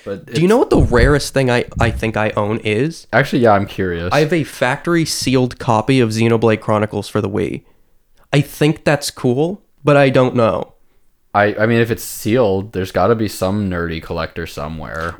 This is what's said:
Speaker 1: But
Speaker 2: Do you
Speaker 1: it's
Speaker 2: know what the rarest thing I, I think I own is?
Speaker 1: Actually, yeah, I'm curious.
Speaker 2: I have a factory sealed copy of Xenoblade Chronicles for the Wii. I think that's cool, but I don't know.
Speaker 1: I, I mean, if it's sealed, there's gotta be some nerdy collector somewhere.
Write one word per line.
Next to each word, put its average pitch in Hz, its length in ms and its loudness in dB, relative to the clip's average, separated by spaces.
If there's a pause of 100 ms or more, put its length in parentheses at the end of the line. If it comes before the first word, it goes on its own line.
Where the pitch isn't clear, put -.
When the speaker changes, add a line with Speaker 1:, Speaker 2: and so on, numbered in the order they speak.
Speaker 1:
But 98 220 -10
Speaker 2:
Do 117 140 -4
you 165 60 4
Speaker 1:
it's - 20 4
Speaker 2:
know 220 100 4
what - 120 0
the - 100 4
rarest 127 540 2
thing 131 160 2
I, 120 140 2 (160)
I 117 100 2
think 110 260 -2
I 107 200 0
own 107 240 -2
is? 120 520 -2
Speaker 1:
Actually, 135 300 2
yeah, 113 80 6
I'm 101 160 4
curious. 90 460 -4
Speaker 2:
I 139 80 2
have 151 120 0
a 165 120 0
factory 151 600 -2
sealed 127 540 0
copy 120 400 2
of 117 120 4
Xenoblade 113 500 2
Chronicles 104 480 -2
for 107 120 -2
the 101 80 -2
Wii. 98 360 -4 (680)
I 143 100 4
think 156 420 -2
that's 147 260 -2
cool, 147 500 -2 (220)
but 143 140 4
I 139 120 6
don't 127 280 2
know. 110 380 0 (600)
Speaker 1:
I, 104 240 2
I 107 80 2
mean, 117 140 4
if 117 100 2
it's 110 140 -6
sealed, 104 680 0
there's 92 180 -6
gotta 98 240 2
be 110 100 -2
some 98 420 -2
nerdy 85 320 -4
collector 82 460 -8
somewhere. 78 720 -10